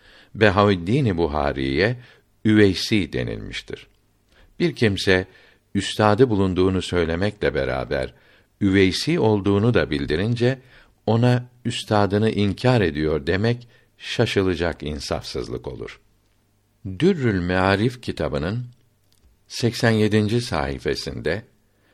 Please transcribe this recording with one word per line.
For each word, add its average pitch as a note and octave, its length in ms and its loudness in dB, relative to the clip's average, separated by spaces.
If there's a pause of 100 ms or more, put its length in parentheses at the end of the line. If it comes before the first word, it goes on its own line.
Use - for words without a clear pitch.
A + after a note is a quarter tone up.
(360)
Behaüddin-i G2+ 800 2
Buhari'ye D2 840 0 (460)
üveysi G#2 680 2
denilmiştir. - 760 -8 (720)
Bir E3 160 -2
kimse, F#2+ 520 0 (480)
üstadı G#2+ 540 2
bulunduğunu F#2 520 0
söylemekle E2+ 720 -2
beraber, C2 600 -4 (480)
üveysi G2 580 2
olduğunu G#2+ 540 2
da D#2 160 2
bildirince, G#2 680 -2 (460)
ona B2 400 2 (200)
üstadını G#2 640 0
inkar G#2 520 2
ediyor D2+ 460 0
demek, A2+ 400 0 (300)
şaşılacak F2+ 880 -2
insafsızlık C2 840 -8
olur. A#1 320 -14 (1000)
Dürrül C3 420 2
Mearif F#2+ 600 2
kitabının E2 640 -4 (840)
seksen A#2 440 0
yedinci G#2+ 500 2
sayfasında C#2 1000 -4 (520)